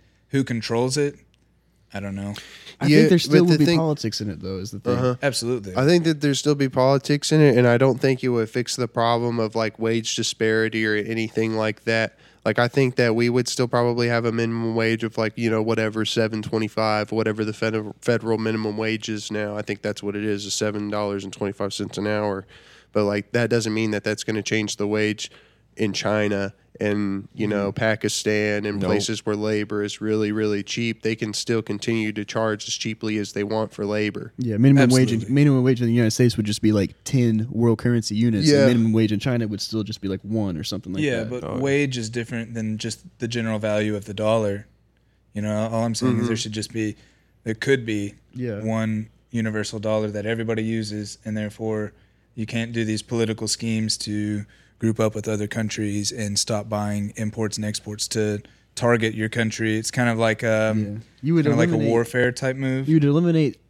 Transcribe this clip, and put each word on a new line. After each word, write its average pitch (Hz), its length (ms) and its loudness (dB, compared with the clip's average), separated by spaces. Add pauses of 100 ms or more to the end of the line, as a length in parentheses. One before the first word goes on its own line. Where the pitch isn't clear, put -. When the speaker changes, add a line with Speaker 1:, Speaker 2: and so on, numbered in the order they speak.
(300)
Speaker 1:
Who 139 120 2
controls 123 540 -2
it? 143 180 0 (800)
I 101 60 -8
don't 98 160 -8
know. 101 180 -6 (460)
Speaker 2:
I 139 80 -2
Speaker 3:
Yeah, 147 80 8
Speaker 2:
think - 140 10
there 180 80 8
Speaker 3:
but - 40 2
Speaker 2:
still 151 220 6
Speaker 3:
the 175 80 6
Speaker 2:
would 151 80 6
be 147 60 6
Speaker 3:
thing 170 120 4
Speaker 2:
politics 151 420 -2
in 104 80 -4
it, 82 120 -8
though, 95 180 -8
is 101 140 -10
the 104 80 -12
thing. 123 140 -2
Speaker 3:
Uh-huh. 123 280 2
Speaker 1:
Absolutely. 117 540 -4
Speaker 3:
I 131 100 2
think 170 200 6
that 160 160 2
there'd 139 140 2
still 147 200 2
be 139 120 2
politics 135 600 2
in 156 100 6
it, 139 160 8
and 123 120 8
I 120 100 6
don't 127 220 4
think 135 240 2
it 127 60 0
would 113 200 0
fix 123 240 -4
the 123 140 -2
problem 117 500 0
of, 110 160 -2
like, 110 240 -2
wage 113 380 -2
disparity 110 680 0
or 107 120 0
anything 110 600 -2
like 110 280 -2
that. 113 340 0 (260)
Like, 110 160 2
I 120 80 4
think 127 260 2
that 117 220 2
we 120 120 2
would 120 200 0
still - 180 -2
probably 120 400 0
have 117 180 0
a 117 60 0
minimum 113 460 -2
wage 113 260 0
of, 113 160 -4
like, 110 180 0
you 117 140 0
know, 110 120 2
whatever, 110 420 0
seven 110 380 0
twenty-five, 107 680 -2
whatever 110 340 -2
the 107 80 -2
fed-, 110 480 -4
federal 113 380 0
minimum 110 380 -2
wage 110 320 -4
is 107 240 -8
now. 104 240 -4
I 104 60 -4
think 101 200 -8
that's 107 180 -6
what 101 140 -6
it 104 100 -6
is, 101 220 -4
is 95 80 -6
seven 104 340 -4
dollars 101 360 -4
and 98 80 -10
twenty-five 101 420 -6
cents - 240 -8
an 104 80 -2
hour. 104 400 -2 (460)
But, 107 120 2
like, 101 280 -2
that 117 180 0
doesn't 113 240 0
mean 110 160 0
that 104 140 -2
that's 107 180 -2
gonna 107 220 -4
change 107 320 -2
the 101 100 -2
wage 107 420 0 (480)
in 104 160 0
China 104 600 0 (260)
and, 101 540 -2
you 110 120 -2
know, 101 240 0
Speaker 2:
Mm-hmm. 98 100 -6
Speaker 3:
Pakistan 104 840 0
and 104 140 -4
Speaker 4:
Nope. 92 100 0
Speaker 3:
places 104 360 -2
where 107 100 0
labor 107 460 -2
is 104 180 -6
really, 107 320 0
really 104 300 0
cheap. 113 400 -4
They 113 140 -2
can 107 180 -6
still 113 280 -2
continue 107 500 -2
to 104 120 -6
charge 110 440 -2
as - 60 -4
cheaply 110 440 -4
as 101 140 -4
they 104 120 -2
want 107 280 -2
for 101 140 -6
labor. 104 520 -2
Speaker 2:
Yeah, 113 200 -2
minimum 135 320 8
wage 127 200 6
in, 117 60 2
Speaker 1:
Absolutely. 113 180 -2
Speaker 2:
minimum 139 300 6
wage 127 160 4
in 123 60 2
the 113 60 2
United 117 200 4
States 123 260 4
would 110 80 0
just 104 160 -2
be, 107 100 6
like, 101 220 2 (100)
ten 117 460 2
world 113 280 2
currency 117 360 0
units. 117 360 2
And 143 100 6
Speaker 3:
Yeah. 135 60 6
Speaker 2:
minimum 117 260 4
wage 110 200 4
in 104 80 0
China 120 280 -2
would 104 140 -6
still 110 200 -4
just 107 200 -10
be, 98 60 -6
like, 95 140 -4
one 101 360 -4
or 95 60 -8
something - 300 -8
like 151 80 -4
Speaker 1:
Yeah, 127 220 -2
Speaker 2:
that. 113 60 -8
Speaker 1:
but 123 140 -8
Speaker 4:
Oh. - 140 -6
Speaker 1:
wage 139 400 0
is 110 120 -6
different 117 440 -8
than 110 240 -4
just 113 220 -8 (180)
the 120 100 -4
general 113 300 -2
value 107 380 0
of 101 100 -8
the 104 80 -10
dollar. 107 520 0 (680)
You 104 80 -4
know, 107 260 -2
all 113 160 0
I'm 117 100 -2
saying 127 240 0
is 120 100 0
there - 0 -
Speaker 3:
Mm-hmm. 113 80 0
Speaker 1:
should 110 160 -6
just 107 200 -8
be, 110 240 -4 (480)
there 113 100 -4
could 135 320 0
be 101 280 -4 (200)
Speaker 2:
Yeah. 117 280 -8
Speaker 1:
one 110 460 -2 (220)
universal 110 480 -4
dollar 107 320 -2
that 101 160 -6
everybody 113 360 -2
uses, 107 640 -6
and 107 120 -6
therefore 107 560 -6 (420)
you 113 100 -6
can't 117 280 -4
do 117 120 -2
these 107 160 -2
political 113 480 -2
schemes 110 480 -2
to 104 480 -4 (340)
group 110 220 0
up 110 140 2
with 107 120 -8
other 104 200 -2
countries 104 680 -4
and 104 260 -4
stop 107 300 -2
buying 104 480 -2
imports 107 400 -4
and 107 80 -6
exports 104 420 -6
to 104 320 0 (360)
target 117 400 2
your 110 160 -2
country. 110 480 -2
It's 113 120 -6
kind 123 200 0
of 110 80 0
like, 113 260 2
um, 110 340 2
Speaker 2:
Yeah. 104 200 -4 (240)
You 156 120 2
would 156 120 4
Speaker 1:
kinda 147 100 4
like 117 120 4
a - 40 0
Speaker 2:
eliminate 110 200 2
Speaker 1:
warfare 120 380 2
type 131 260 -4
move. 135 300 -2
Speaker 2:
You'd 151 200 6
eliminate 160 500 4 (140)